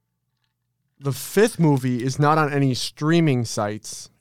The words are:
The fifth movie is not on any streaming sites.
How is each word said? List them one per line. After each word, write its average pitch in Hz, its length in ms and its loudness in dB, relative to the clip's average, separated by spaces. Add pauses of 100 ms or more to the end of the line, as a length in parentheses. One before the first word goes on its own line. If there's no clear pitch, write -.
(1000)
The 139 140 -4
fifth - 460 0
movie 131 440 2
is 131 160 -4
not 147 180 4
on 151 140 2
any 139 220 0
streaming 151 720 0
sites. - 640 -8 (120)